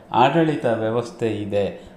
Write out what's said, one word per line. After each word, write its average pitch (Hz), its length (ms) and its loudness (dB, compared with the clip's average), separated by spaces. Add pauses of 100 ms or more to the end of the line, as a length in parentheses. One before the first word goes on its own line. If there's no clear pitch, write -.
(120)
ಆಡಳಿತ 147 540 2
ವ್ಯವಸ್ಥೆ 113 720 -2
ಇದೆ, 101 600 -4